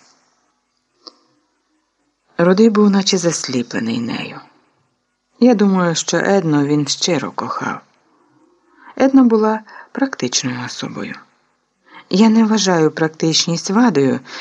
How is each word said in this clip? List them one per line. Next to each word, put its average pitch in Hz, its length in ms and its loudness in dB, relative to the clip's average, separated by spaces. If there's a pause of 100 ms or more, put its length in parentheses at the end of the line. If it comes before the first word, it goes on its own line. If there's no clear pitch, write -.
(2500)
Рудий 190 320 4
був 208 200 4
наче 196 280 0
засліплений 123 800 -4
нею. 113 400 -8 (1000)
Я 240 160 6
думаю, 185 400 2
що - 220 -4
Едну 165 480 0
він 147 220 -2
щиро 139 440 -4
кохав. - 480 -8 (1160)
Една 269 280 4
була 220 360 2 (320)
практичною 127 720 -6
особою. - 500 -12 (920)
Я 220 200 4
не 220 140 4
вважаю 185 480 2
практичність 160 800 -2
вадою, 147 500 2 (220)